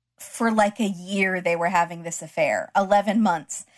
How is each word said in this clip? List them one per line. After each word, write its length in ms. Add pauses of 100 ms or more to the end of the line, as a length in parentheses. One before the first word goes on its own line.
(180)
for, 320
like, 300
a 40
year 560
they 160
were 120
having 340
this 200
affair, 540
eleven 460
months. 420 (140)